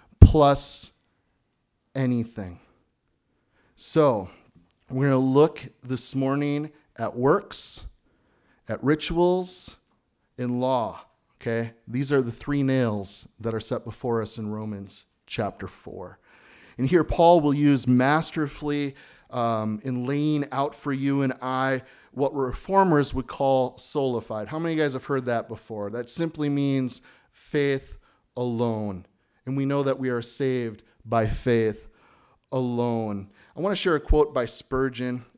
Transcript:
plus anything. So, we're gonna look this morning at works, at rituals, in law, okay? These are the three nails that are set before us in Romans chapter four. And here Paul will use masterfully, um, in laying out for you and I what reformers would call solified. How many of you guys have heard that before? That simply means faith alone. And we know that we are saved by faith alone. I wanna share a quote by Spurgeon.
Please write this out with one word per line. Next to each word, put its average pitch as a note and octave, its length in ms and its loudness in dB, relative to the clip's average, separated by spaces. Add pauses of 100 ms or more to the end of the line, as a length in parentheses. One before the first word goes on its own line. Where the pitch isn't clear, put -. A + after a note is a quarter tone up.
(200)
plus - 720 6 (1040)
anything. A#2 640 -4 (1160)
So, B2 540 0 (640)
we're C3 140 0
gonna C3+ 120 4
look C3+ 480 4 (160)
this B2 320 -6
morning C#3+ 580 -2 (260)
at A2+ 200 -6
works, - 640 0 (840)
at - 160 -8
rituals, F3 960 0 (600)
in B2 220 -4
law, B2 420 -2 (400)
okay? A#2 320 -4 (140)
These C3+ 240 -2
are C#3 100 4
the A#2 100 -2
three C#3+ 300 -4
nails A#2 680 0 (120)
that A2+ 160 -4
are A2 40 -4
set A#2 240 -6
before A#2 380 -4
us G#2 160 -8
in G#2 140 -8
Romans G#2+ 540 -10 (200)
chapter G2+ 400 -6
four. F#2 540 -14 (580)
And C3 100 -2
here D#3+ 160 4
Paul E3+ 380 6
will C#3+ 140 2
use C#3+ 320 4
masterfully, C#3+ 1080 0 (360)
um, A2 520 -2
in B2 220 -4
laying D3 460 0
out C#3 240 -4
for C#3 180 -4
you C#3 300 0
and B2+ 180 0
I C3 400 0 (300)
what C#3 240 -2
reformers D3 800 2
would C3 120 -4
call C3 520 0
solified. A#2 680 -4
How D#3 120 -8
many E3 140 -2
of D#3 40 -2
you D#3 60 2
guys C#3 100 -2
have B2+ 120 -8
heard C3 200 -2
that A#2 220 -2
before? G#2 420 -8
That A#2+ 180 -8
simply D#3 420 -2
means C#3 520 0 (300)
faith C#3 640 -2 (400)
alone. A2+ 720 -2 (400)
And C3+ 100 -4
we C#3 80 0
know C#3+ 160 0
that C3+ 160 0
we C3 120 -2
are A#2+ 120 -2
saved A#2+ 600 -4 (200)
by A2 220 2
faith A2 600 0 (640)
alone. A#2 800 -2 (260)
I - 40 -14
wanna F#3+ 160 -2
share F3+ 200 0
a C#3+ 40 2
quote D3+ 340 4
by B2 120 0
Spurgeon. B2+ 800 -4 (120)